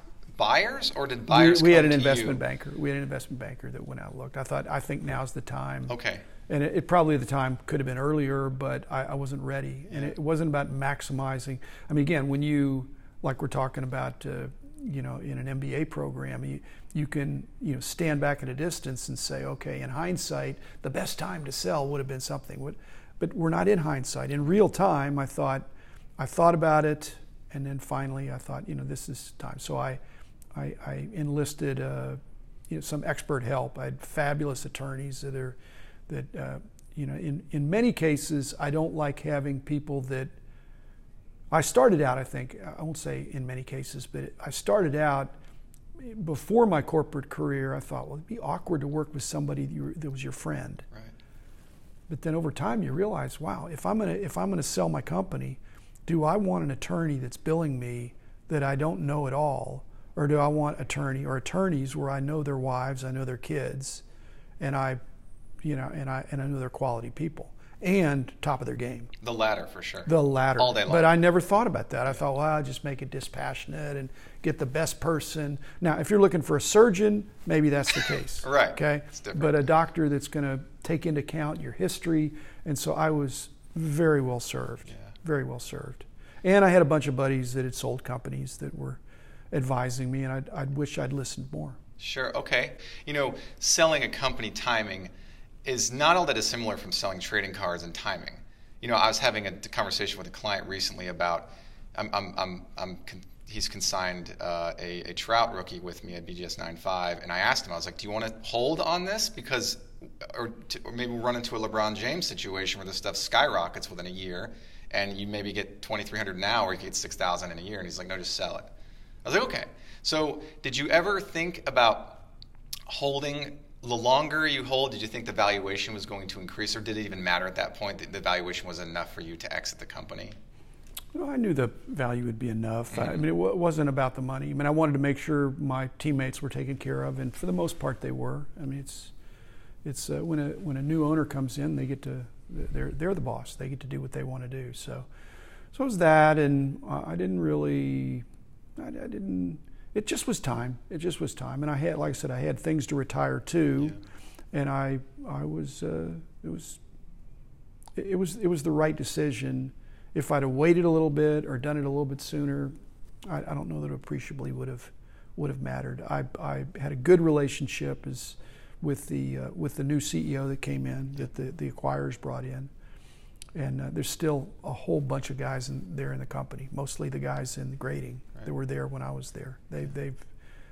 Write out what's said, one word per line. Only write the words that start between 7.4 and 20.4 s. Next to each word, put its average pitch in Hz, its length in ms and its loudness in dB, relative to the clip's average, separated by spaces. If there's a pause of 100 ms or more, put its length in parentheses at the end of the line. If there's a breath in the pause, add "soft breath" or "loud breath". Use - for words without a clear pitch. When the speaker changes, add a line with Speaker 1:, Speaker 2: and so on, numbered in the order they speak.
Speaker 2:
could 156 140 0
have 131 80 -2
been 127 100 -2
earlier, 139 520 2
but 131 420 -2
I, 135 140 0
I 143 100 -6
wasn't 139 260 -4
ready. 135 500 -6
And 147 120 -4
Speaker 1:
Yeah. 143 60 -2
Speaker 2:
it - 100 -6
wasn't 160 300 2
about 143 220 2
maximizing. 135 840 -2 (320 loud breath)
I 160 40 -2
mean, 147 100 6
again, 143 240 4
when 139 160 2
you, 139 440 4 (360 loud breath)
like 135 180 0
we're 147 60 0
talking 135 360 -2
about, 131 440 -4
uh, 135 200 -6 (360)
you 147 180 -4
know, 131 160 -6
in 135 220 -6
an 127 80 -4
M 135 120 -2
B 135 160 -4
A 156 100 2
program, 135 600 -4
you, 139 140 -4 (340 loud breath)
you 147 140 0
can, 139 400 -2 (140)
you 175 120 0
know, 131 60 -2
stand 151 420 0
back 143 220 2
at 131 60 -4
a 127 40 -4
distance 139 560 -4
and 131 80 -6
say, 135 260 -4
"Okay, 135 380 -6
in 131 80 -6
hindsight, 139 680 -2 (260 loud breath)